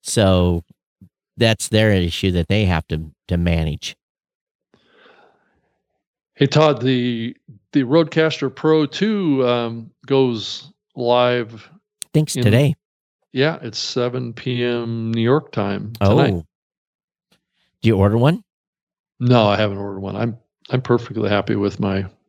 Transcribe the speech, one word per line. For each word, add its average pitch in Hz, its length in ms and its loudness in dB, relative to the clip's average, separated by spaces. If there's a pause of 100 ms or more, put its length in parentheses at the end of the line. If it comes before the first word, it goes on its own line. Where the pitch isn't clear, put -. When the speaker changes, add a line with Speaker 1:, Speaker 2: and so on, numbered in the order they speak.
Speaker 1:
So 90 600 2 (720)
that's 113 320 0
their 110 240 2
issue 90 400 0
that 87 160 -2
they 107 160 0
have 87 240 0
to, 80 240 -8 (160)
to 87 80 -2
manage. 82 600 -2 (2500)
Speaker 2:
Hey, 139 120 2
Todd, 151 340 2
the, 123 540 -2 (380)
the 143 100 2
Rodecaster 156 720 0
Pro 156 300 2
two, 175 600 -2
um, 117 460 -4 (140)
goes 123 640 -2 (240)
live 120 760 0 (440)
Speaker 1:
Thanks 151 240 0
Speaker 2:
in 123 60 -2
Speaker 1:
today. 131 300 4 (600)
Speaker 2:
Yeah, 143 280 0
it's 117 180 -10
seven 123 520 -4
P 120 320 -6
M 117 480 -4
New 113 100 -2
York 135 300 0
time 101 480 -4
tonight. 104 360 4
Speaker 1:
Oh. 82 100 -8 (1400)
Do 110 80 4
you 104 80 4
order 101 200 4
one? 156 280 2 (760)
Speaker 2:
No, 120 260 4
I 101 120 2
haven't 101 200 -2
ordered 101 220 -8
one. 98 160 -8
I'm, 113 220 -4 (320)
I'm 127 120 -2
perfectly 113 480 -2
happy 104 280 0
with 98 240 -2
my 98 240 -2 (240)